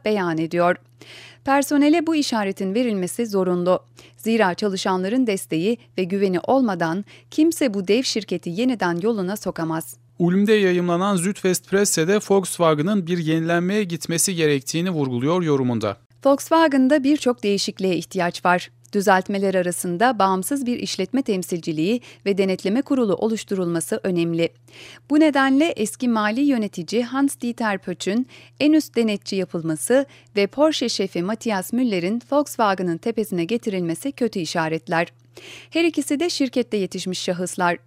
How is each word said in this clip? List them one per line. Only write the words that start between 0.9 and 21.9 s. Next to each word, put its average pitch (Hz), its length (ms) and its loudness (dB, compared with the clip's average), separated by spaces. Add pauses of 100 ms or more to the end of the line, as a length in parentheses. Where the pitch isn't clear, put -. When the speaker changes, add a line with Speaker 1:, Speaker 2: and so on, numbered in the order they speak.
Speaker 1:
Personele 294 640 2
bu 320 80 2
işaretin 202 600 -2
verilmesi 226 520 -2
zorunlu. 180 520 2 (380)
Zira 214 360 2
çalışanların 196 760 0
desteği 196 500 -2 (200)
ve 185 60 0
güveni 190 360 0
olmadan 196 680 0 (260)
kimse 311 420 2
bu 196 140 -4
dev 233 160 2
şirketi 190 460 -4
yeniden 190 520 0
yoluna 208 360 -2
sokamaz. 165 600 -6 (220)
Speaker 2:
Ulm'de 196 340 4
yayımlanan 180 640 2
Südwestpresse'de 190 1040 0 (100)
Volkswagen'ın 175 800 2
bir 180 100 -2
yenilenmeye 170 680 0
gitmesi 170 520 -2
gerektiğini 160 540 0
vurguluyor 147 540 0
yorumunda. 123 540 0 (280)
Speaker 1:
Volkswagen'da 277 760 4
birçok 269 400 0
değişikliğe 196 520 -2
ihtiyaç 175 500 -4
var. 180 260 0 (220)
Düzeltmeler 196 600 2
arasında 180 640 0
bağımsız 190 460 0
bir 240 140 -2
işletme 196 420 -4
temsilciliği 180 800 -2 (240)